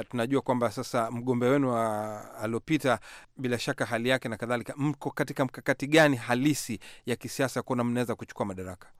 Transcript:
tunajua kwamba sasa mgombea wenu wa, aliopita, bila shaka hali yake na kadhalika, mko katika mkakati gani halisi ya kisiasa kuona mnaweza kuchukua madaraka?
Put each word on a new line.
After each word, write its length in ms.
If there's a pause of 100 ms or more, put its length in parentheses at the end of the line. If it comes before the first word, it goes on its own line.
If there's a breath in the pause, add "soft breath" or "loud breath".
tunajua 320
kwamba 300
sasa 400
mgombea 380
wenu 200
wa, 680
aliopita, 640 (380 loud breath)
bila 220
shaka 260
hali 240
yake 200
na 80
kadhalika, 400
mko 340
katika 340
mkakati 420
gani 300
halisi 600 (260 loud breath)
ya 100
kisiasa 460
kuona 220
mnaweza 320
kuchukua 300
madaraka? 420 (120)